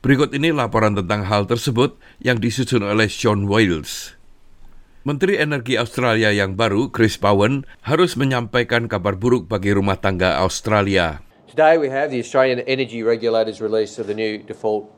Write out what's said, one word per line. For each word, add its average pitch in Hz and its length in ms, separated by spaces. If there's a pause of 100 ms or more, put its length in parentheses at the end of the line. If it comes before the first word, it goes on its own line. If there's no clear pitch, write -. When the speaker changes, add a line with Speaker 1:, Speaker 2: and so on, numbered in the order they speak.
Speaker 1:
Berikut 135 320
ini 160 160
laporan 110 400
tentang 98 320
hal 104 240
tersebut 120 480 (240)
yang 123 160
disusun 117 480
oleh 107 240
Sean 101 400
Wales. 92 640 (880)
Menteri 147 320
Energi 139 400
Australia 113 560
yang 98 240
baru, 101 400
Chris 110 240
Bowen, 104 480 (240)
harus 175 240
menyampaikan 120 720
kabar 98 320
buruk 120 320
bagi 101 240
rumah 98 240
tangga 92 480
Australia. 98 800 (240)
Speaker 2:
Today 156 240
we 147 160
have 139 240
the 120 80
Australian 131 480
Energy 120 320
Regulator's 113 560
release 110 400
of 107 80
the 104 80
new 107 240
default 107 480 (120)